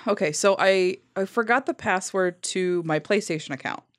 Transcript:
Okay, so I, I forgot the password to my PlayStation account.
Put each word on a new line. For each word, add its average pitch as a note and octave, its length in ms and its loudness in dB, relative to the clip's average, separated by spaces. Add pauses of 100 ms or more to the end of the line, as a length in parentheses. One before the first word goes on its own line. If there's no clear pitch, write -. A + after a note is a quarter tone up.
Okay, G3+ 240 0
so G3 260 2
I, F#3+ 400 2 (180)
I F#3+ 100 -2
forgot A#3 420 0
the E4 60 -2
password F#3 720 -2
to F3+ 400 -2
my D#3 160 0
PlayStation E3+ 520 -2
account. - 320 -8 (160)